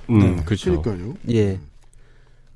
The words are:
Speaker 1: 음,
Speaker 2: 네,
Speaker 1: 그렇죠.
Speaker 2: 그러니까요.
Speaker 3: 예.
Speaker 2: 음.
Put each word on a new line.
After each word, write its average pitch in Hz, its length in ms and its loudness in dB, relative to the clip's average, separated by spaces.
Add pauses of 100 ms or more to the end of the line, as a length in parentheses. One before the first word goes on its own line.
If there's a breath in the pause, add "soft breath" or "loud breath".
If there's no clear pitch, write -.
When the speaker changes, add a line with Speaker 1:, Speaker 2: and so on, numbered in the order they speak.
Speaker 1:
음, 113 100 6
Speaker 2:
네, 90 240 4
Speaker 1:
그렇죠. 101 380 -2
Speaker 2:
그러니까요. 101 340 -6 (140)
Speaker 3:
예. 107 240 2
Speaker 2:
음. 95 80 -10 (960)